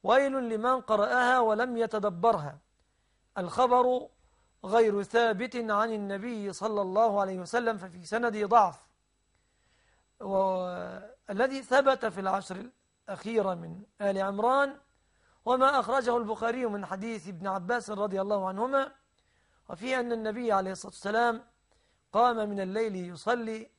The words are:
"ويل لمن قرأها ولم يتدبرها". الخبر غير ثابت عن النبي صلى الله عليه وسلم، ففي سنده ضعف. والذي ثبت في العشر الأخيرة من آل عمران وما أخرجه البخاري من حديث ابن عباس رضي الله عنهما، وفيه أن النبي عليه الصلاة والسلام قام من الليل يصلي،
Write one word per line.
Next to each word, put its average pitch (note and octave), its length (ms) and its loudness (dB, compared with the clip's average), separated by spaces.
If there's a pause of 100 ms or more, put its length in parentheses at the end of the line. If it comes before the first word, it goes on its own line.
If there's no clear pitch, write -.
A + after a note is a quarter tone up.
"ويل C4 460 4
لمن A#3 320 0
قرأها B3 580 2
ولم A#3 380 2
يتدبرها". G#3 800 0 (800)
الخبر B3 680 2 (580)
غير G#3 380 4
ثابت A#3 520 0
عن A3 380 0
النبي G3+ 600 -6
صلى G#3 280 -2
الله G3+ 400 2
عليه F#3+ 180 -2
وسلم، A3+ 380 -2
ففي F3+ 280 -14
سنده G#3+ 400 -2
ضعف. G3 420 4 (1300)
والذي F#3+ 1400 -2
ثبت C4+ 440 2
في G3 160 -4
العشر F#3+ 480 -4 (400)
الأخيرة G3+ 440 -2
من E3+ 300 -12 (180)
آل G3 160 0
عمران A3+ 600 0 (680)
وما C4 340 4
أخرجه A#3+ 380 0
البخاري A#3 480 -2
من G3+ 200 -4
حديث F#3+ 420 -8
ابن F#3+ 200 -10
عباس G3 420 -4
رضي G3+ 320 -2
الله G3 260 -2
عنهما، B3+ 440 -2 (800)
وفيه B3+ 300 -4
أن A#3+ 120 -4
النبي A3 400 -4
عليه F#3+ 200 2
الصلاة F#3+ 200 -12
والسلام A3+ 520 0 (680)
قام A3+ 360 2
من G3+ 100 -6
الليل G3+ 360 -4
يصلي، A3 840 -4